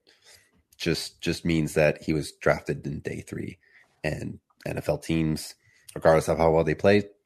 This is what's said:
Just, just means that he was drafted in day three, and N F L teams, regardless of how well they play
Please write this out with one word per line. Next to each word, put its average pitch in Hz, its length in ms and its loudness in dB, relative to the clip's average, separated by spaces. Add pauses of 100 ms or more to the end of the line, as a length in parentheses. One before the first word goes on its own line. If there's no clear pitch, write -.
(760)
Just, - 440 -4
just - 240 -4
means 80 280 0
that 76 300 2
he 80 100 -2
was 73 180 -4
drafted - 540 -2
in 73 140 -8
day - 220 -10
three, - 380 -12 (440)
and - 360 -6 (260)
N - 120 -8
F - 120 -4
L 76 80 0
teams, 80 580 -2 (400)
regardless 80 320 4
of 80 100 0
how 82 140 4
well 80 120 4
they 76 120 0
play 101 280 4 (220)